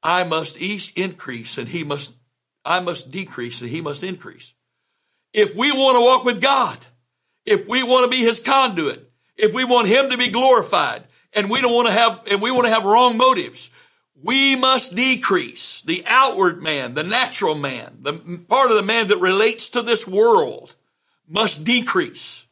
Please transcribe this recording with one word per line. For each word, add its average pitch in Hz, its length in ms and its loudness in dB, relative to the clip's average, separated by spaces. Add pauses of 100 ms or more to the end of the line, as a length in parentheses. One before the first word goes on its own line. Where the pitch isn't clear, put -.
"I 175 220 0
must 160 360 -4
eas-, 190 340 -6
increase 135 640 -8
and 120 100 -10
he 160 160 -8
must, 143 300 -8 (500)
I 175 160 -2
must 170 300 -8
decrease 127 500 -10
and 120 100 -10
he 156 100 -8
must 147 240 -10
increase." - 500 -14 (800)
If 208 220 2
we 254 180 0
want 262 240 4
to 247 40 6
walk 254 240 4
with 233 160 -2
God, 269 380 0 (680)
if 214 220 0
we 247 160 0
want 247 220 4
to 247 120 0
be 247 80 2
his 226 140 2
conduit, 220 720 0 (260)
if 214 160 2
we 254 120 -2
want 240 240 4
him 254 220 4
to 254 60 -2
be 247 120 0
glorified, 196 760 2 (300)
and 202 160 0
we 254 100 0
don't 240 140 2
want 240 140 2
to 208 40 0
have, 226 380 2
and 202 100 0
we 226 100 -2
want 247 160 2
to 220 60 2
have 220 120 0
wrong 226 340 4
motives, 233 520 0 (440)
we 269 420 0
must 262 380 0
decrease. 196 880 -4
The 160 240 -6
outward 220 560 2
man, 139 320 -6
the 151 80 -4
natural 196 520 -2
man, 139 460 -8
the 143 140 -6
m-, 175 340 -14
part 254 220 4
of 220 60 4
the 202 60 2
man 214 260 0
that 196 100 2
relates 202 520 0
to 240 120 -2
this 233 260 -2
world 202 680 2 (540)
must 160 360 -4
decrease 226 880 -2